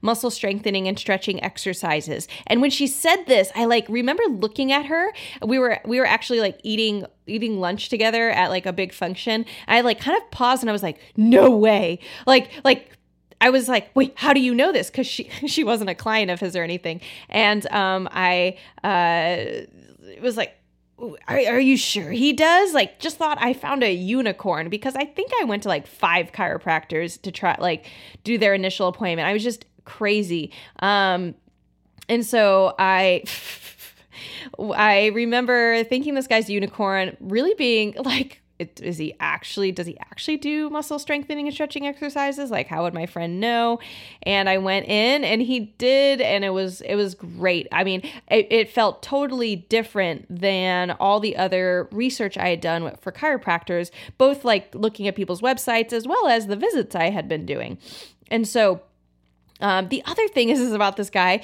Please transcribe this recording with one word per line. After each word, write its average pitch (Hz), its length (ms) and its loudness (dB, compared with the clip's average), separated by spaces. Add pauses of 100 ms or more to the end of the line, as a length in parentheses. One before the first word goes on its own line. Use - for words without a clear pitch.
muscle 226 300 -2
strengthening 202 560 -2
and 190 100 -2
stretching 190 460 -2
exercises." 160 840 -4 (180)
And 254 160 2
when 285 80 4
she 277 160 -2
said 339 400 2
this, 202 300 4
I, 233 80 0
like, 233 240 2
remember 247 420 0
looking 220 400 -2
at 285 160 0
her. 330 260 0 (320)
We 247 140 2
were, 247 260 2
we 240 140 -2
were 254 80 4
actually, 226 340 2
like, 196 220 -2
eating, 214 420 -2 (220)
eating 214 320 -4
lunch 185 300 -4
together 226 420 2
at, 185 200 2
like, 185 140 -2
a 185 80 -4
big 185 200 -4
function. 220 520 -4 (220)
I, 226 140 6
like, 233 180 2
kind 320 180 0
of - 140 -4
paused 254 320 0
and 226 80 0
I - 20 0
was 202 120 -4
like, - 160 -6 (160)
"No 262 340 8
way." 208 480 4 (300)
Like, 262 200 8 (160)
like, - 320 2 (440)
I 240 100 6
was 254 180 4
like, 233 280 0
"Wait, 262 180 4
how 285 180 2
do 285 80 6
you 247 140 2
know 262 160 4
this?" - 180 0
'Cause 262 200 -4
she, - 200 -10 (100)
<laughs> 285 80 -6
she 294 180 0
wasn't 214 260 0
a 170 60 -6
client 220 340 0
of 175 80 -2
his 185 160 -6
or 175 80 -2
anything. 170 380 -6 (280)
And, 208 440 2
um, 190 400 0
I, 180 440 0 (280)
uh, 175 840 0 (420)
it 98 140 -18
was 233 140 0
like, 214 200 -6 (680)
"Are, - 100 -2
are 240 240 2
you 269 160 6
sure - 360 -4
he 277 200 2
does?" 339 420 4
Like, 285 260 2
just 320 160 -8
thought 311 240 -2
I 247 140 0
found 269 280 -4
a 208 100 2
unicorn 185 760 -2
because 214 260 -6
I 277 100 -2
think 381 360 -8
I 359 40 0
went 214 200 -4
to, - 40 -4
like, 151 200 -2
five 175 420 0
chiropractors 165 920 -4
to 190 100 -10
try, 175 260 -2
like, 165 280 -2 (360)
do 226 160 -2
their 202 160 4
initial 190 320 -2
appointment. 175 400 -2
I 190 60 0
was 208 100 0
just 233 220 -6 (200)
crazy. 202 680 -2 (260)
Um, 190 560 0 (760)
and 233 160 0
so 202 540 4
I, 190 480 4
<laughs> - 1500 -12
I 208 300 6
remember 233 800 2
thinking 269 300 -2
this 269 140 -4
guy's 220 200 2
unicorn 196 720 -2
really 254 340 0
being 220 400 0 (100)
like, 269 360 -4 (180)
"It, - 220 -12
is 170 180 -8
he 156 200 -6
actually, 185 540 -4
does 175 140 -8
he 170 120 -14
actually - 380 -8
do 302 340 -4
muscle 302 280 -6
strengthening 294 480 -6
and 294 80 -6
stretching 294 320 -6
exercises? 277 640 -6
Like, 156 180 -4
how 165 160 -4
would 175 100 -4
my 170 120 -8
friend 170 340 -6
know?" 233 400 0 (420)
And 196 260 0
I 190 100 2
went 190 280 -2
in 240 380 2
and 220 180 0
he 254 180 -2
did, 262 600 2
and 202 240 0
it 196 60 -2
was, 190 320 -4
it - 120 -4
was 202 200 0
great. 175 580 -2
I 180 100 2
mean, 190 200 -2 (280)
it, 214 200 4
it 220 200 2
felt 214 320 0
totally 254 540 -2
different 190 720 -2
than 180 640 0
all 202 260 2
the 208 180 -2
other 185 540 0
research 220 460 -4
I 180 140 0
had 170 100 -2
done 170 240 -2
with, - 160 -10
for 190 100 -8
chiropractors, 175 800 -2 (280)
both, 277 260 4
like, 214 300 0
looking 208 340 -4
at 196 80 -4
people's 185 240 -6
websites 233 520 -2
as 226 140 -4
well 381 220 0
as 226 180 2
the 202 100 -4
visits 311 380 -2
I 170 160 2
had 185 180 -6
been 156 180 -6
doing. - 320 -8 (520)
And 226 160 0
so, 202 360 2 (760)
um, 190 280 0
the 262 160 -4
other 427 240 -2
thing 240 220 2
is, 269 100 2
is 240 120 0
about 202 240 0
this 202 140 -6
guy 185 340 2